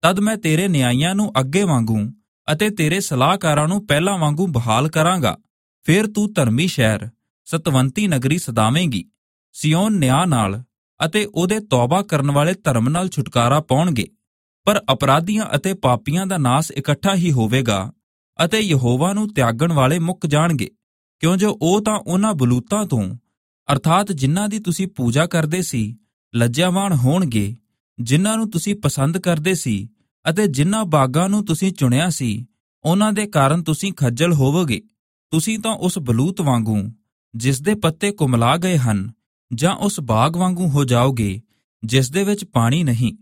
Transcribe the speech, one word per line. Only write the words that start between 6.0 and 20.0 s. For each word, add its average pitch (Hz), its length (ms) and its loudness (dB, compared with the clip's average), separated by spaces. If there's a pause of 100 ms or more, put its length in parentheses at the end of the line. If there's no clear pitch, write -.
ਤੂੰ 214 260 -2
ਧਰਮੀ 135 340 2
ਸ਼ਹਿਰ, 110 420 0 (360)
ਸਤਵੰਤੀ 160 600 0
ਨਗਰੀ 139 300 0
ਸਦਾਵੇਂਗੀ। 117 720 0 (440)
ਸਿਯੋਨ 175 400 0
ਨਿਆਂ 156 340 2
ਨਾਲ 113 360 0 (420)
ਅਤੇ 202 200 0
ਉਹਦੇ 180 340 -2
ਤੌਬਾ 143 420 0
ਕਰਨ 147 300 -2
ਵਾਲੇ 147 220 2
ਧਰਮ 123 360 0
ਨਾਲ 180 200 -2
ਛੁਟਕਾਰਾ 123 500 0
ਪਾਉਣਗੇ। 147 480 0 (560)
ਪਰ 196 200 2 (100)
ਅਪਰਾਧੀਆਂ 170 520 0 (100)
ਅਤੇ 190 180 -2
ਪਾਪੀਆਂ 151 540 -2
ਦਾ 190 100 -2
ਨਾਸ 139 340 0
ਇਕੱਠਾ 151 440 -2
ਹੀ 175 160 2
ਹੋਵੇਗਾ 113 600 0 (540)
ਅਤੇ 214 140 0
ਯਹੋਵਾ 147 540 2
ਨੂੰ 214 200 -2
ਤਿਆਗਣ 127 380 0
ਵਾਲੇ 147 280 2
ਮੁੱਕ 175 260 -4